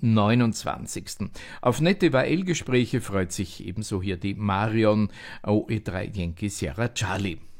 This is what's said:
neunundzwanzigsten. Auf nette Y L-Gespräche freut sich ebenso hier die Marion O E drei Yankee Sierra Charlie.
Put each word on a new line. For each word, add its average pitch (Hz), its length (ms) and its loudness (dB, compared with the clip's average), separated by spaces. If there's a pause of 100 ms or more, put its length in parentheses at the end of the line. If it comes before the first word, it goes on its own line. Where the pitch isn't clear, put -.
neunundzwanzigsten. 110 1300 2 (300)
Auf 123 200 2
nette 180 260 4
Y 131 180 4
L-Gespräche 135 760 0
freut 95 300 -2
sich - 340 -6
ebenso 98 380 -4
hier 95 220 -2
die 98 100 -2
Marion 107 760 2 (360)
O 104 220 4
E 110 100 -2
drei 92 280 -4
Yankee 90 420 -4
Sierra 101 400 -4
Charlie. 95 500 -4 (220)